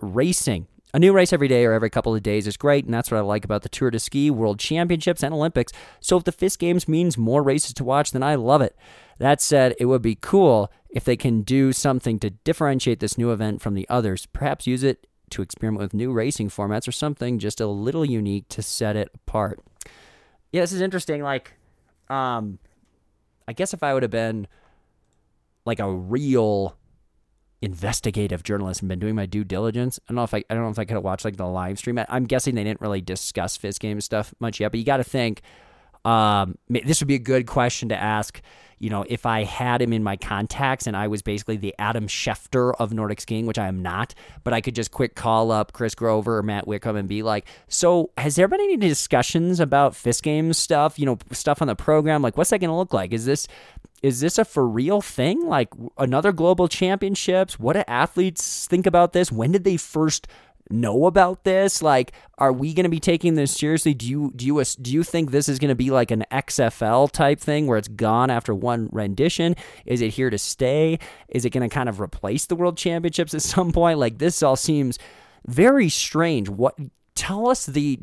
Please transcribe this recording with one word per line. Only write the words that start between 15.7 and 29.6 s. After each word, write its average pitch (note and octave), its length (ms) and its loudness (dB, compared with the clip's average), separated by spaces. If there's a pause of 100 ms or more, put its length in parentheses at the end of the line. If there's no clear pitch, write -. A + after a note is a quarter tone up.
with G2+ 120 -6
new A#2+ 200 -2
racing A2+ 360 -2
formats G#2 380 -4
or B2+ 40 -6
something B2 480 -4
just G#2 200 -6
a A2+ 80 -2
little A#2 380 -2
unique G#2 440 -2
to - 120 -12
set G#2+ 360 -4
it G#2 160 -4
apart." - 480 -6 (920)
Yeah, F3 80 0
this F3 100 0
is F#3+ 80 -4
interesting. F3+ 420 -4
Like, C#3 300 -6 (580)
um, A#2+ 500 -4 (840)
I A#2 60 -12
guess F3+ 220 -4
if F3+ 100 -10
I C#3+ 100 2
would C3 100 0
have A2+ 80 -2
been, A2+ 360 -2 (1160)
like, A2+ 140 -4
a G2+ 120 -4
real G#2 840 0 (840)
investigative G2 800 -4
journalist G2 380 -4
and G2 60 -4
been F#2 120 -4
doing G#2+ 160 -2
my G#2 100 -2
due G#2 180 -4
diligence, A2+ 640 -4